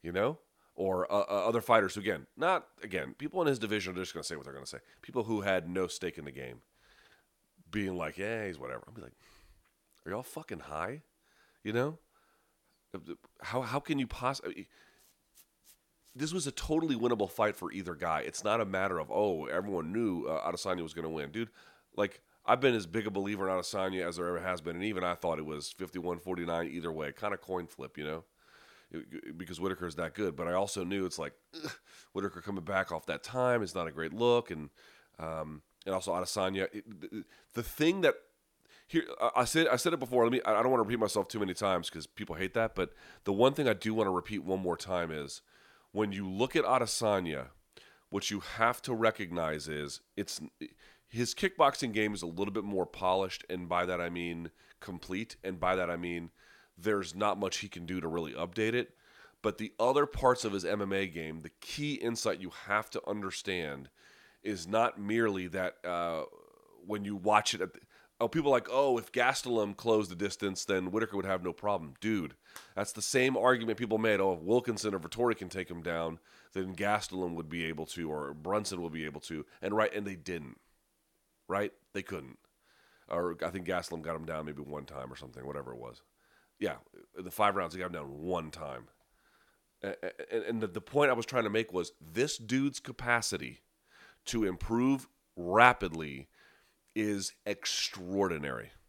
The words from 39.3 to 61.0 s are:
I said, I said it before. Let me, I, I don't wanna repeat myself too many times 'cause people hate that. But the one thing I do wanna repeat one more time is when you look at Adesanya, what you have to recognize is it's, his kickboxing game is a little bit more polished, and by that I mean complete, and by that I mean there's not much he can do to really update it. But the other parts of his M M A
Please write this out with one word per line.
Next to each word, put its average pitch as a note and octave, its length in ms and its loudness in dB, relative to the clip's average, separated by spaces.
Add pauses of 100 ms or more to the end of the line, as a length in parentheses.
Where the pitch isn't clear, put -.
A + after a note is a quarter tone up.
I B2 80 6
said, D#3+ 220 4
I B2+ 80 6
said - 180 2
it D3 60 -2
before. B2 240 4
Let A#2 100 6
me, C3 100 2
I, G#2 160 4
I A#2 40 6
don't B2+ 80 6
wanna A#2+ 120 6
repeat A2+ 160 0
myself G#2 280 2
too A2 120 -4
many F#2+ 140 0
times F#2 360 2
'cause D#2+ 180 -10
people - 280 -8
hate F#2 200 -2
that. A2+ 180 2
But F2+ 200 -2 (300)
the G2 100 0
one B2+ 200 8
thing C#3+ 160 2
I G#2+ 40 6
do G#2+ 200 0
wanna G#2+ 180 4
repeat F2+ 280 -2
one F#2+ 200 -2
more F2+ 160 0
time F2 360 -2
is D2 320 -8 (480)
when G#2 200 2
you F#2+ 180 -4
look A2+ 260 0
at D#3 100 4
Adesanya, G2 840 2 (600)
what G2+ 200 -2
you G2+ 120 -2
have A#2 420 2
to B2+ 100 -4
recognize E2+ 720 0
is D2 340 -6 (140)
it's, - 240 -6 (680)
his A#2 260 -2
kickboxing C#3+ 600 2
game G#2+ 200 2
is F#2+ 80 -6
a F2 60 -6
little F#2+ 260 -2
bit G#2 100 -2
more F#2+ 220 0
polished, F#2+ 640 0
and F2+ 180 -4
by F2 180 2
that F2+ 140 0
I E2+ 100 -2
mean E2+ 420 -4 (280)
complete, F#2+ 640 -8
and F#2 160 -6
by F#2 160 4
that F2+ 140 2
I F2 60 0
mean E2+ 340 -4 (480)
there's F2+ 380 0
not G2+ 240 2
much F#2+ 180 -2
he G#2+ 100 -6
can F2 200 -10
do F#2 120 -2
to D#2+ 80 -2
really D#2+ 260 -2
update F2+ 420 0
it. B2 200 -2 (460)
But G#2+ 160 0
the G#2+ 220 -6
other C3+ 260 6
parts B2+ 400 4
of G2+ 80 0
his F#2+ 100 0
M G2+ 180 2
M G2 120 0
A G2 140 2